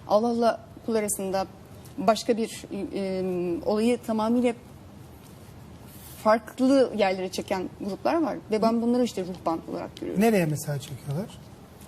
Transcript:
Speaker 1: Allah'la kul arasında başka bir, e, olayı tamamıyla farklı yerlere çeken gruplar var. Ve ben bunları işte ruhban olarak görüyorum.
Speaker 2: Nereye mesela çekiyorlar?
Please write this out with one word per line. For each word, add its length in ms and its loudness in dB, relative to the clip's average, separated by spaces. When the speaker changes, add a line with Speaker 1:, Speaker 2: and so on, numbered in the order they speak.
Speaker 1:
Allah'la 520 4
kul 100 0
arasında 500 -2
başka 400 2
bir, 260 -4
e, 300 -2
olayı 320 2
tamamıyla 460 2
farklı 760 4
yerlere 340 2
çeken 380 -4
gruplar 400 0
var. 160 -2
Ve 100 2
ben 200 4
bunları 220 2
işte 200 -2
ruhban 360 -4
olarak 240 -8
görüyorum. 280 -2
Speaker 2:
Nereye 220 4
mesela 340 -2
çekiyorlar? 460 -8